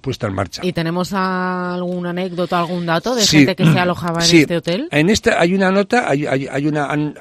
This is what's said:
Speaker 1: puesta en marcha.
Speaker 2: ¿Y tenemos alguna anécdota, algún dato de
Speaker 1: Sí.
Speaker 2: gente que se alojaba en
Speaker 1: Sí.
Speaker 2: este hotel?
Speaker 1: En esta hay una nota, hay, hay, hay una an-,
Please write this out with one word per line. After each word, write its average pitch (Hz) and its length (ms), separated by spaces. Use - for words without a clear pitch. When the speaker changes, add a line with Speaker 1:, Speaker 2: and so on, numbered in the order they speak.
Speaker 1:
puesta 120 240
en 98 60
marcha. 95 320
Speaker 2:
¿Y 180 80
tenemos 175 400
alguna 180 960
anécdota, 175 500
algún 175 260
dato 170 300
de 233 80
Speaker 1:
Sí. 160 140
Speaker 2:
gente 139 180
que - 80
se 165 160
alojaba 175 400
en 165 80
Speaker 1:
Sí. 170 140
Speaker 2:
este 170 160
hotel? 190 340
Speaker 1:
En 151 180
esta 214 300
hay 175 140
una 190 180
nota, 202 380
hay, 143 160
hay, 135 260
hay 143 160
una 147 200
an-, 147 340